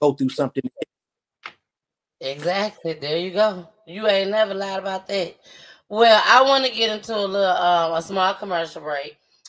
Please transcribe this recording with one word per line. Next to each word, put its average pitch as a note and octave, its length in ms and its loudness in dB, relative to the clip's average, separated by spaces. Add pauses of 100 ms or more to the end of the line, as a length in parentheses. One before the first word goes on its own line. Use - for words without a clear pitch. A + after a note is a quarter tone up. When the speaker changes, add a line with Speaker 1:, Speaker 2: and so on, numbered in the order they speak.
Speaker 1:
go D3 140 4
through C3+ 160 -2
something. C#3 320 -4 (1600)
Speaker 2:
Exactly. E3 760 -4
There D3+ 240 -4
you F#3 140 -4
go. F#3 360 0 (180)
You G#3 220 -8
ain't G3 220 2
never G#3 240 0
lied G3 260 -6
about F#3+ 280 -8
that. F#3+ 280 -4 (520)
Well, A3 380 6
I B3 160 8
wanna C4+ 280 4
get A3 200 -2
into G#3+ 260 -6
a G#3 100 0
little, G3 200 0 (100)
um, F3 380 2
a E3 80 -2
small F#3+ 320 0
commercial E3+ 480 -6
break. D3 340 -8 (320)